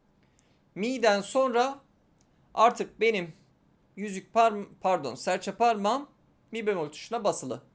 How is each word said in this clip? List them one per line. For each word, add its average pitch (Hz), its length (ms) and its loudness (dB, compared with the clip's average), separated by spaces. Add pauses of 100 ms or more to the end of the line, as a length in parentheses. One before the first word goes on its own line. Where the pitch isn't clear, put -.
(760)
Mi'den 214 460 2
sonra 262 580 0 (760)
artık 220 460 2
benim 196 340 0 (640)
yüzük 190 380 -8
parm-, 214 320 2 (160)
pardon, 156 340 -2
serçe 190 360 -4
parmağım 233 580 0 (420)
mi 220 160 -4
bemol 170 220 -2
tuşuna - 340 -8
basılı. 135 400 -2 (120)